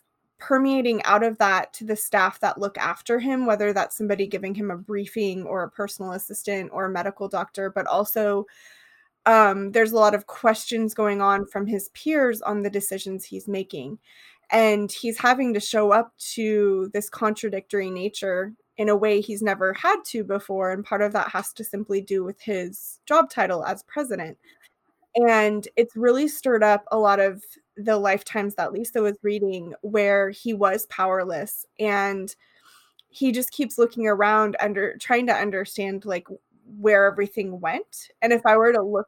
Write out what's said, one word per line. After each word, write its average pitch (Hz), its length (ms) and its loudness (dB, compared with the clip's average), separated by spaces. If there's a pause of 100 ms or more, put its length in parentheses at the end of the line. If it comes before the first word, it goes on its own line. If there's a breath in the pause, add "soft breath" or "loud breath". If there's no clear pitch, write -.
(380)
permeating 262 680 0
out 208 180 4
of 226 160 0
that 196 360 2
to - 120 -12
the 214 100 -4
staff 196 440 0
that - 180 0
look 196 200 -6
after 208 420 -2
him, 254 260 -2
whether 208 280 2
that's - 220 -2
somebody 202 300 -2
giving 196 300 -6
him 202 160 -4
a 175 60 -8
briefing 196 680 -6
or 185 200 -4
a 196 60 -8
personal 202 440 -8
assistant 196 600 -8
or 190 120 -4
a 190 40 -4
medical 190 380 -6
doctor, 196 420 -6
but 190 160 -4
also, 208 600 0 (800 soft breath)
um, 202 440 6
there's 220 200 4
a 226 60 2
lot 208 180 6
of 202 100 -2
questions 220 720 0
going 208 260 0
on 196 240 2
from 202 220 -6
his 208 220 -6
peers 262 520 0
on 208 220 -4
the 202 80 -2
decisions 196 520 -6
he's 190 240 -14
making. 190 520 -8 (520 soft breath)
And 214 400 2
he's 226 260 -6
having 247 360 2
to 208 60 0
show 208 320 2
up 226 220 2 (200)
to 208 600 0
this 208 160 -4
contradictory 202 800 -4
nature 190 640 -4 (240)
in 214 120 0
a 208 60 6
way 208 260 2
he's 208 200 -6
never 196 320 0
had 359 320 0
to 220 180 -6
before. 190 480 -4
And 196 120 -6
part 202 180 -2
of 208 120 0
that 202 160 0
has 190 240 -6
to 226 100 -12
simply 202 380 -6
do 196 220 -2
with 185 180 -10
his 185 640 -8
job 302 240 4
title 185 360 -2
as 202 180 -6
president. 185 540 -8 (760 soft breath)
And 214 600 4
it's 233 200 2
really 247 320 2
stirred 247 360 0
up 208 280 4
a 220 60 2
lot 202 220 4
of 196 240 0 (340)
the 214 200 0
lifetimes 202 580 -2
that 170 180 -4
Lisa 226 280 -4
was 202 220 0
reading 196 580 -2
where 202 480 2
he 226 240 -6
was 196 340 0
powerless, 185 760 -4 (140)
and 196 540 -2 (760 soft breath)
he 262 220 0
just 247 200 -4
keeps - 260 -6
looking 233 300 2
around 208 520 2
under, 196 380 -2
trying 247 300 0
to 233 60 4
understand, 196 720 -4
like, 180 220 -6 (520)
where 202 260 8
everything 196 540 0
went. 208 500 -8 (120)
And 233 100 4
if 233 140 4
I 220 100 8
were 226 160 6
to 233 100 4
look 208 260 -2